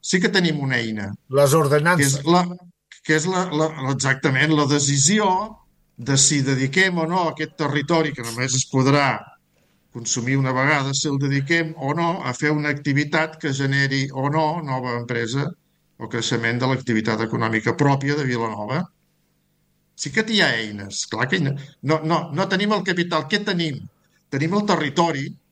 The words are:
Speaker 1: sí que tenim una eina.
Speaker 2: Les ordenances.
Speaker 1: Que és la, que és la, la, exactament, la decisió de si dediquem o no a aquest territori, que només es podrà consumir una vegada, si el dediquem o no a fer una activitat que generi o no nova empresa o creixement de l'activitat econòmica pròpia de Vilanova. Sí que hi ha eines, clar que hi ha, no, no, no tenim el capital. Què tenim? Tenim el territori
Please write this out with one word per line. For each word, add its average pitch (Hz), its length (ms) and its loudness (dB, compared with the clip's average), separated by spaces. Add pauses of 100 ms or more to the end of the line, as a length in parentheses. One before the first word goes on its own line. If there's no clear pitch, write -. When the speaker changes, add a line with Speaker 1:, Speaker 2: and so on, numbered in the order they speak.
Speaker 1:
sí - 200 0
que 202 80 4
tenim 175 320 2
una 131 180 0
eina. 107 320 -4 (180)
Speaker 2:
Les 135 260 4
ordenances. 147 640 4
Speaker 1:
Que 139 40 -8
és 151 120 2
la, 180 100 6 (640)
que 156 120 4
és 156 100 0
la, 185 160 0 (100)
la, 156 160 2 (240)
exactament, 135 600 2
la 151 140 4
decisió 143 600 2 (720)
de 127 180 0
si 143 260 4
dediquem 139 560 0
o 160 80 0
no 180 160 0
a 160 80 0
aquest 151 260 -8
territori, 147 560 0
que 123 120 -10
només 123 320 -4
es 131 120 -2
podrà 135 500 4 (760)
consumir 120 420 -2
una 131 160 0
vegada, 135 400 2
si 139 160 -2
el 139 120 -2
dediquem 143 560 0
o 139 180 -4
no 170 300 -2
a 131 100 -2
fer 151 180 0
una 151 160 0
activitat 147 720 0
que 147 140 -4
generi 139 580 0
o 135 180 -4
no 156 340 0
nova 127 340 -4
empresa 120 480 -4 (560)
o 117 80 -10
creixement 117 520 -2
de 131 80 2
l'activitat 113 520 0
econòmica 113 560 -2
pròpia 139 400 2
de 147 80 -2
Vilanova. 117 580 -4 (1160)
Sí - 140 -8
que 220 140 0
hi 214 160 2
ha 147 100 4
eines, 104 560 -6
clar 110 180 -2
que 185 140 0
hi 143 80 0
ha, 139 60 -2 (260)
no, 156 220 0
no, 160 160 2 (140)
no 180 140 0
tenim 196 300 0
el 185 80 -4
capital. 175 400 -2
Què 202 160 -2
tenim? 175 380 -2 (540)
Tenim 151 200 -2
el 208 160 0
territori 156 560 0 (280)